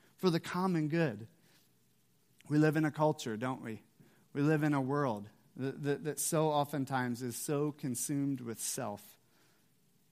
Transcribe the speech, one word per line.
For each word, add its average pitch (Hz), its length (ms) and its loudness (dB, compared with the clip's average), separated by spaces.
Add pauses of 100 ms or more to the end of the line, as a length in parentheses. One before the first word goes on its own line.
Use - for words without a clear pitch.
(160)
for 185 140 2
the 160 100 2
common 175 480 0
good. 139 380 0 (1200)
We 147 80 2
live 151 200 6
in 156 100 4
a 147 40 0
culture, 147 460 0
don't 127 260 -4
we? 110 200 -10 (500)
We 143 80 -2
live 147 220 4
in 151 100 4
a 143 80 2
world 127 480 0 (280)
that, 135 280 -4
that, 143 200 -2
that 147 140 -4
so 156 300 2
oftentimes 135 720 0
is 123 160 -6
so 147 400 -2
consumed 139 640 -2
with 117 200 -8
self. 104 420 -6 (1080)